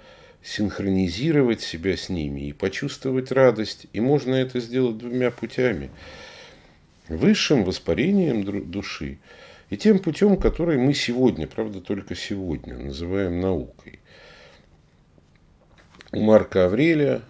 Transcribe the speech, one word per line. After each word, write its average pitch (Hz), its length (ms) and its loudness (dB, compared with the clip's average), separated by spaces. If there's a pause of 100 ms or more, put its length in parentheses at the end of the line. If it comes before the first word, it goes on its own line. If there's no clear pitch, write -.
(420)
синхронизировать 101 1200 0
себя 82 360 -4
с - 120 -10
ними 71 380 -6
и 71 60 -8
почувствовать 131 760 -4
радость. 120 640 2
И 95 60 -4
можно 131 360 2
это 127 240 -2
сделать 120 380 0
двумя 120 340 -2
путями. 113 580 -2 (1160)
Высшим 123 560 2
воспарением 123 800 0
дру-, 101 200 -4
души 82 560 -8 (500)
и 104 80 -6
тем 208 220 4
путем, 196 380 2
который 156 400 0
мы 135 160 4
сегодня, 120 540 0
правда, 104 340 -8
только 95 340 -6
сегодня 87 600 -8
называем 87 640 -4
наукой. - 580 -4 (2000)
У 110 100 -2
Марка 101 440 6
Аврелия 135 640 2